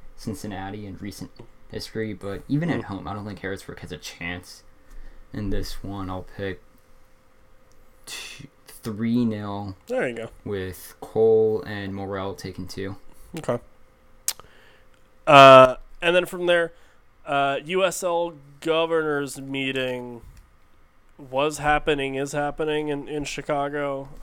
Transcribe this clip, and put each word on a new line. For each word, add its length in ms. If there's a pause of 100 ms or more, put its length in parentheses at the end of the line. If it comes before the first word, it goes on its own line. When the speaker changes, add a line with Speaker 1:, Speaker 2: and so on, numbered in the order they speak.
(180)
Speaker 1:
Cincinnati 680
in 140
recent 320 (400)
history. 420
But 360
even 200
at 120
Speaker 2:
Mm. 40
Speaker 1:
home, 240
I 60
don't 100
think 140
Harrisburg 400
has 140
a 40
chance 680 (680)
in 160
this 340
one. 280
I'll 160 (100)
pick 240 (1400)
two, 440 (180)
three 580
nil 500 (120)
Speaker 2:
There 220
you 60
go. 140 (160)
Speaker 1:
with 560
Cole 640
and 320
Morrell 400
taking 320
two. 300 (420)
Speaker 2:
Okay. 200 (1700)
Uh, 500 (260)
and 120
then 120
from 180
there, 280 (540)
uh, 380
U 200
S 180
L 320 (260)
governor's 800
meeting 840 (960)
was 400
happening, 560
is 180
happening 560
in, 200
in 160
Chicago, 840 (140)